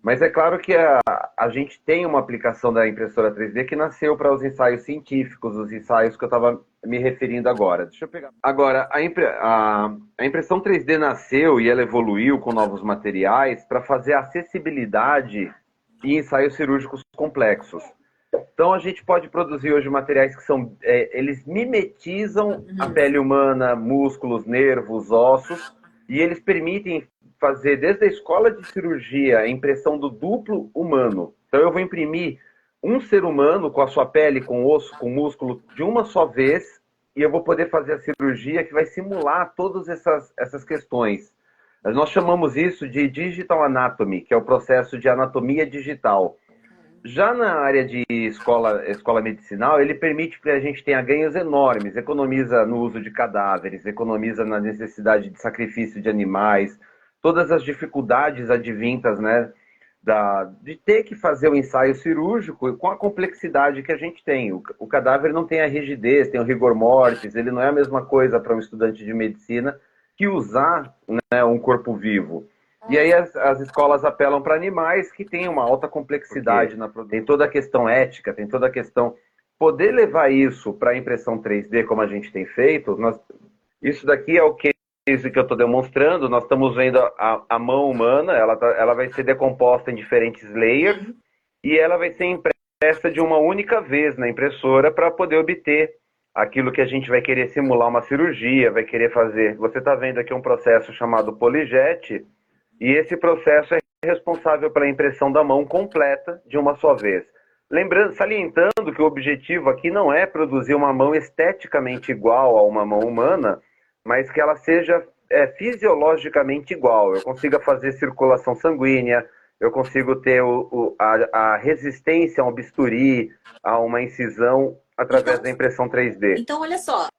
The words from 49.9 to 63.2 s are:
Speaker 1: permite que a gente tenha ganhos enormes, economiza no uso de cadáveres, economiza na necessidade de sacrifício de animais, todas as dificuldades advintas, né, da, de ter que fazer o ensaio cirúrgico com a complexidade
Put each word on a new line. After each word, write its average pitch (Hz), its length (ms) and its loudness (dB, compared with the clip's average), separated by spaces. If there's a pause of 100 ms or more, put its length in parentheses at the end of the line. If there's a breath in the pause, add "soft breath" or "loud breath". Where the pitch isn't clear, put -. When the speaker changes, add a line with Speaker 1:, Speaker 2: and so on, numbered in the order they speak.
Speaker 1:
permite 160 440 -4
que 151 120 -4
a 139 100 0
gente 139 240 -8
tenha 135 160 0
ganhos 147 340 0
enormes, 135 600 0
economiza 131 720 0
no 117 140 -4
uso 113 200 -6
de 107 100 -14
cadáveres, 98 760 -4
economiza 110 580 -4
na 107 160 -4
necessidade 107 720 -2
de - 100 -20
sacrifício 110 600 -8
de 110 80 -2
animais, 101 680 0 (440 soft breath)
todas 165 280 0
as 160 120 2
dificuldades 135 880 -4
advintas, 117 680 -2
né, 113 340 0 (500 soft breath)
da, 101 420 0 (180)
de 147 140 -16
ter 214 260 0
que 214 120 -12
fazer 151 340 0
o 147 60 4
ensaio 135 400 0
cirúrgico 160 840 -4
com 180 140 -4
a - 60 -8
complexidade 143 840 -2